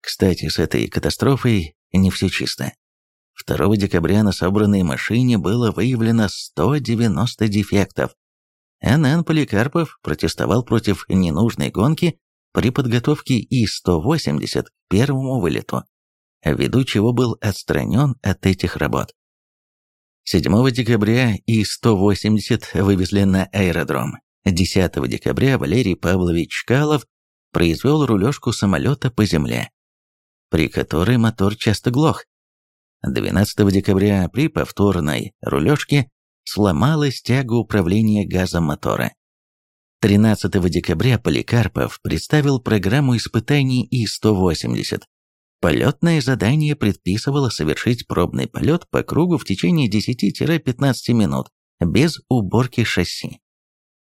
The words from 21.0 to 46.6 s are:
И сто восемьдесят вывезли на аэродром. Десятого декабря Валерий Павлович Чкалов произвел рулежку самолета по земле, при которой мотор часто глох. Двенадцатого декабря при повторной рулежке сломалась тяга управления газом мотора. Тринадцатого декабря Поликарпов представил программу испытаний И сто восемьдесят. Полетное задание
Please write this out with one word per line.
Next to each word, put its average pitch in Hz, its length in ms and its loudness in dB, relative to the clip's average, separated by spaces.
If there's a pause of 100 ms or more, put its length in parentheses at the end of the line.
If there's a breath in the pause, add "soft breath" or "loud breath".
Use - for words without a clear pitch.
И 110 180 2
сто 110 320 0
восемьдесят 104 760 0
вывезли 98 480 2
на 95 300 2
аэродром. 78 680 -2 (260)
Десятого 87 640 0
декабря 120 500 0
Валерий 92 380 0
Павлович 87 540 0
Чкалов 147 560 0 (460)
произвел 127 540 2
рулежку 113 460 0
самолета 104 580 0
по 110 160 2
земле, 62 440 -2 (800)
при 80 180 2
которой 90 500 0
мотор 107 380 0
часто - 340 -2
глох. 135 340 0 (800)
Двенадцатого 67 680 0
декабря 95 580 2
при 147 200 -2
повторной 87 920 -2
рулежке 131 680 0 (340)
сломалась 123 800 0
тяга 123 320 -2
управления 104 720 0
газом 90 380 -2
мотора. - 500 -4 (840)
Тринадцатого 101 680 2
декабря 87 500 0
Поликарпов 82 840 -2
представил 139 580 0
программу 113 560 0
испытаний 127 720 0
И 120 200 -2
сто 107 280 0
восемьдесят. 76 720 -2 (540)
Полетное 127 640 2
задание 143 540 0